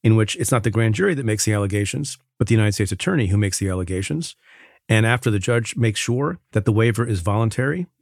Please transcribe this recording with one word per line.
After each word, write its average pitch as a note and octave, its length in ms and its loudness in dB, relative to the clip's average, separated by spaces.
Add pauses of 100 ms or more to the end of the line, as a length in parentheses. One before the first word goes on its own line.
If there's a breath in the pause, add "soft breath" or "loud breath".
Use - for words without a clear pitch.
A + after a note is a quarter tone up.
in A2+ 140 6
which A2 200 2
it's A#2 160 -2
not A#2 120 0
the A#2+ 60 2
grand A2 240 2
jury F#3 200 0
that C#3 100 -6
makes G#2+ 220 -2
the G#2+ 80 2
allegations, G#2 640 -2 (200)
but A2 80 0
the - 60 2
United G#2+ 200 4
States G2+ 200 -2
attorney B2+ 360 -2
who G2+ 100 2
makes G2+ 200 0
the G2 120 -2
allegations. F#2 640 -6 (500 loud breath)
And A2 200 4
after A#2+ 240 0
the G#2 80 0
judge A#2 380 -2
makes A2 220 0
sure C3+ 400 -4 (120)
that G#2 160 0
the A2+ 60 2
waiver A2+ 340 2
is G#2 140 -2
voluntary A#2 640 -2 (160)